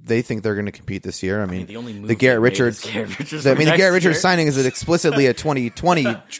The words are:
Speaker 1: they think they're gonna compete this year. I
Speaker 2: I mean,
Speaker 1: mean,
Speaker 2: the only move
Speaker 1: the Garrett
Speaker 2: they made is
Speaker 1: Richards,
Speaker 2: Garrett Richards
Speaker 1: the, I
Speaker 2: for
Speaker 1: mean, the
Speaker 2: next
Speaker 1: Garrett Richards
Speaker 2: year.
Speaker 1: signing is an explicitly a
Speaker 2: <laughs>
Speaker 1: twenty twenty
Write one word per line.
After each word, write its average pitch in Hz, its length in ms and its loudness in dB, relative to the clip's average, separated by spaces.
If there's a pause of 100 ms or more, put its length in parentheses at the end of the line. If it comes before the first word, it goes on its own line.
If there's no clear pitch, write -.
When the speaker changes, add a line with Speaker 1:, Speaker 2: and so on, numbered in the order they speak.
Speaker 1:
they 113 200 0
think 107 200 -8
they're 107 120 -2
gonna 101 180 -4
compete - 300 -10
this - 200 -10
year. 95 180 -2
I - 20 -4
Speaker 2:
I 98 40 -4
mean, 92 120 -6
Speaker 1:
mean, 90 80 -8
Speaker 2:
the 104 100 -16
only 120 160 -12
move 104 160 -12
Speaker 1:
the 113 60 2
Garrett 123 260 4
Speaker 2:
they - 20 4
made 123 100 4
is 127 80 -4
Speaker 1:
Richards, 113 320 -2
Speaker 2:
Garrett 104 260 -6
Richards 151 260 -8
Speaker 1:
the, 139 60 4
I 131 40 4
Speaker 2:
for 139 40 2
Speaker 1:
mean, 151 80 2
the 156 60 4
Speaker 2:
next 170 60 4
Speaker 1:
Garrett 185 160 4
Richards 175 220 2
Speaker 2:
year. 170 40 -2
Speaker 1:
signing 175 260 2
is 143 120 0
an 131 80 2
explicitly 143 600 2
a 120 80 4
Speaker 2:
<laughs> - 100 -8
Speaker 1:
twenty 135 260 -2
twenty 160 360 0 (340)